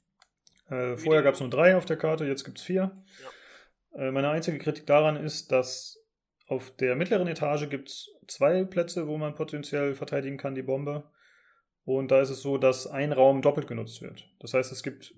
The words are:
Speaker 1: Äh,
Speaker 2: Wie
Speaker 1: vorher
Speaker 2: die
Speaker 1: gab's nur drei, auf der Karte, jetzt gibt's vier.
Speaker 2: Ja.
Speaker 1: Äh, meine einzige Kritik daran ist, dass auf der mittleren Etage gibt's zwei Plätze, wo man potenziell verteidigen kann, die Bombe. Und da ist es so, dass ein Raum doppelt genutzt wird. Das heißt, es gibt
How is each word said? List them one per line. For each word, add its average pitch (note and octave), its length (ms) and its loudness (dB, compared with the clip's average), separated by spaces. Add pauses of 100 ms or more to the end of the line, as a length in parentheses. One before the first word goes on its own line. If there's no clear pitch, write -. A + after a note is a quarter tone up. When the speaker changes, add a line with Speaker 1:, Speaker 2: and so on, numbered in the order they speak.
(720)
Speaker 1:
Äh, B2 260 -4
Speaker 2:
Wie - 60 -10
Speaker 1:
vorher D#3 180 6
Speaker 2:
die C3+ 40 4
Speaker 1:
gab's C#3 140 4
nur C3 100 -4
drei, E3 260 6
auf F3+ 100 0
der D#3 120 -2
Karte, D#3 280 0
jetzt C3+ 180 -4
gibt's - 200 -16
vier. F#3 400 -2 (880)
Speaker 2:
Ja. C3+ 140 -4
Speaker 1:
Äh, C3 40 -2
meine C#3 180 0
einzige D#3 280 -2
Kritik - 300 -6
daran D3+ 300 6
ist, - 340 -8
dass - 480 -2 (480)
auf - 300 -6
der B2+ 180 0
mittleren F3+ 320 0
Etage D3 420 -2
gibt's - 400 -12 (180)
zwei F3 360 2
Plätze, F3 440 -2
wo D3+ 100 -4
man D3+ 180 -6
potenziell D3 580 -4
verteidigen C#3 440 -6
kann, C3+ 180 -8
die C3 80 -6
Bombe. C#3+ 460 -4 (720)
Und C3 280 -2
da C3+ 100 8
ist C3+ 80 0
es C3 120 -10
so, C#3 160 0
dass C3 300 2
ein C#3+ 240 -4
Raum C3+ 300 6
doppelt C#3+ 260 2
genutzt A2+ 340 -10
wird. - 280 -18 (100)
Das - 140 -10
heißt, C3 180 0
es - 120 -10
gibt - 340 -12